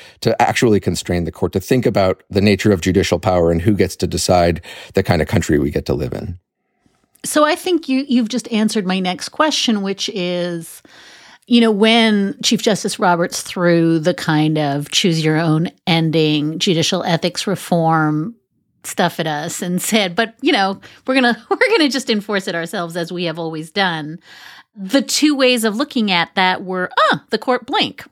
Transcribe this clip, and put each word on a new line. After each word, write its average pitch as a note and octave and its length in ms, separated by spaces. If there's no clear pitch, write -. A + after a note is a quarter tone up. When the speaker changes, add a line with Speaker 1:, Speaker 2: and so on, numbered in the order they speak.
Speaker 1:
to A#2 220
actually A2 380
constrain F2 440
the D#2+ 80
court, - 200
to - 80
think B2+ 260
about F#2+ 420
the G2 120
nature G#2+ 320
of F2 80
judicial F2+ 400
power F2+ 300
and E2 120
who G#2 120
gets F#2+ 220
to F2+ 100
decide F2 540
the F#2+ 100
kind E2 180
of - 60
country D#2+ 300
we C#2+ 120
get D2+ 160
to C#2 80
live C#2 180
in. F2 260
Speaker 2:
So D4+ 200
I D4+ 100
think F4 340
you, C4 200
you've A#3+ 200
just A#3+ 240
answered G#3+ 340
my F#3+ 120
next F#3 320
question, B3 520
which G3 300
is, F3 680
you A#3+ 140
know, A3+ 100
when G#3+ 720
Chief - 200
Justice G3+ 360
Roberts F3 440
threw E3+ 560
the E3+ 160
kind D#3 440
of C#3+ 320
choose D#3+ 340
your D#3 140
own E3 320
ending D#3+ 720
judicial E3+ 460
ethics F3 420
reform E3 880
stuff - 360
at D#3 60
us D#3 360
and F3+ 180
said, G3 340
"But, A3+ 260
you C#4 120
know, G3 280
we're C4 80
gonna, A#3+ 320
<laughs> - 40
we're E4+ 60
gonna G4+ 320
just C#4 220
enforce G#3 380
it F3 60
ourselves E3+ 420
as F#3 160
we F3+ 120
have E3 140
always D#3+ 320
done." E3 480
The G#3 280
two D4 340
ways B3 280
of G#3+ 120
looking A#3 340
at E3+ 260
that F#3 280
were, F#3 260
"Uh, D#3+ 80
the A3 80
court B3 280
blink," B3 460